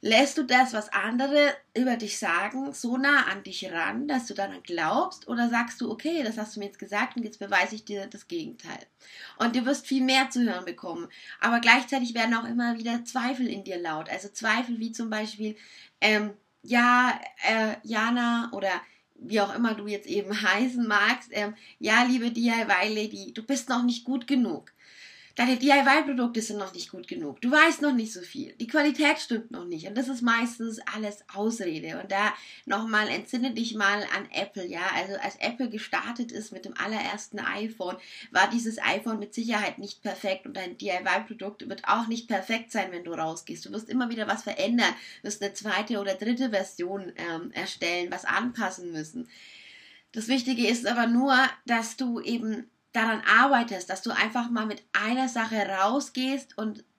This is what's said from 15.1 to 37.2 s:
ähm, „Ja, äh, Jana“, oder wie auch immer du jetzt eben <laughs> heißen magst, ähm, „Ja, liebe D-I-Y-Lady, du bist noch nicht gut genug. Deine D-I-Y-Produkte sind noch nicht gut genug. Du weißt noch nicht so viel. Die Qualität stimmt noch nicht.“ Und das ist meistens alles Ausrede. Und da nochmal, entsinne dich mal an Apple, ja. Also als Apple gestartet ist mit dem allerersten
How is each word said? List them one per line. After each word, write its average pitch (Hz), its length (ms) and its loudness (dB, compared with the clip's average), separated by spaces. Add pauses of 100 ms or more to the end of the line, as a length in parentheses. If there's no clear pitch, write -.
ähm, 208 320 4 (300)
„Ja, 247 540 6 (260)
äh, 220 400 2
Jana“, 233 680 0
oder 196 220 0 (420)
wie - 240 -2
auch 202 160 2
immer 226 180 2
du 208 140 -6
jetzt 208 200 -6
eben 196 240 -2
<laughs> 208 100 -2
heißen 233 440 2
magst, 214 460 2
ähm, 208 240 -2 (240)
„Ja, 226 240 6
liebe 240 260 2
D-I-Y-Lady, 214 1040 0
du 226 80 -10
bist 262 280 -2
noch 247 140 2
nicht 240 200 2
gut 247 240 -2
genug. 226 460 0 (640)
Deine 247 220 4
D-I-Y-Produkte 269 840 4
sind 208 160 -6
noch 190 160 -8
nicht - 160 -14
gut - 160 -14
genug. 151 340 -8
Du 240 80 0
weißt 311 320 8
noch 294 120 4
nicht 220 200 0
so 226 80 -12
viel. - 320 -12
Die 233 140 -8
Qualität 302 500 4
stimmt - 320 -4
noch 175 160 -10
nicht.“ 175 220 -8
Und 208 100 -6
das 247 100 -2
ist 254 140 -6
meistens 233 560 0 (160)
alles 214 400 -8
Ausrede. 180 680 -4
Und 196 120 -8
da 202 220 2 (340)
nochmal, 214 400 2
entsinne 233 440 -2
dich 220 220 -4
mal 208 300 2 (120)
an 202 160 -6
Apple, 190 360 -6
ja. 170 140 -6 (120)
Also 196 220 -4
als - 220 -6
Apple 240 340 -4
gestartet 233 600 -6
ist - 200 -10
mit - 140 -14
dem - 120 -12
allerersten 208 640 -6